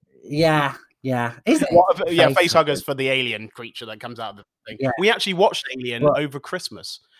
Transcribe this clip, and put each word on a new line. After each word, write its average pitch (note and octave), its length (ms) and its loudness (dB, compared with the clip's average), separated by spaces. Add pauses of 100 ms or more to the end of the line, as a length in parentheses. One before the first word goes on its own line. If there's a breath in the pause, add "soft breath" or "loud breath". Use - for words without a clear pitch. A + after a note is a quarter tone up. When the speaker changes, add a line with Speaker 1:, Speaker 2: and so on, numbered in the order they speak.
(240)
Speaker 1:
Yeah, D3 500 2 (280)
yeah. A#2+ 320 -2 (120)
Is C#4+ 160 4
it? - 80 0
Speaker 2:
What F3 300 4
if, A3 120 -4
yeah, E3 160 6
Speaker 1:
Face C3+ 80 -2
Speaker 2:
face F3 180 4
huggers D3 260 2
Speaker 1:
huggers. - 40 -14
Speaker 2:
for C#3 100 -4
the C3+ 160 -2
alien A#2 380 -2
creature A#2 380 -16
that A2 140 -14
comes A#2+ 180 -14
out A2 120 -10
of G2+ 80 -16
the G2+ 60 -20 (220)
thing. A2 140 -14
Speaker 1:
Yeah. C3 180 0
Speaker 2:
We G3+ 120 2
actually G3 240 0
watched F#3+ 300 2 (120)
Alien B2 260 -6
Speaker 1:
But C#3+ 160 4
Speaker 2:
over C#3+ 220 -6
Christmas. - 600 -12 (200 soft breath)